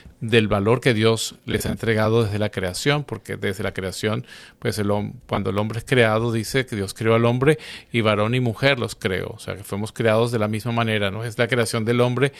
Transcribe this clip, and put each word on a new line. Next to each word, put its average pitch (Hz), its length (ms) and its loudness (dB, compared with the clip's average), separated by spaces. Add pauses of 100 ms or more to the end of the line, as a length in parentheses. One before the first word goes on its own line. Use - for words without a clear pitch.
(220)
del 110 260 4
valor 104 320 2
que 131 140 2
Dios 110 420 0 (100)
les 110 200 -2
ha 104 60 -2
entregado 110 520 2
desde 104 160 -2
la 104 100 0
creación, 107 540 -2
porque 104 320 -10
desde 98 260 -4
la 98 120 -4
creación, 107 520 -4 (320)
pues, 107 220 -4
el 104 80 -2
hom-, 104 280 -2 (120)
cuando 104 220 -2
el 98 80 -4
hombre 110 220 -2
es - 60 -8
creado, 117 460 2
dice 117 340 -2
que 117 120 -8
Dios 98 160 -4
creó 110 220 2
al 117 100 4
hombre 131 340 2 (320)
y 117 80 0
varón 107 340 2
y 127 60 0
mujer 127 400 2
los 113 160 -4
creó. 92 400 -4
O 107 40 -18
sea, 95 180 -10
que 104 80 -16
fuimos 104 260 -6
creados 113 400 2
de 120 80 0
la 107 80 0
misma 110 240 -4
manera. 110 400 0
No 110 140 -8
es 113 120 -10
la 117 120 2
creación 117 340 0
del 120 160 2
hombre 123 400 2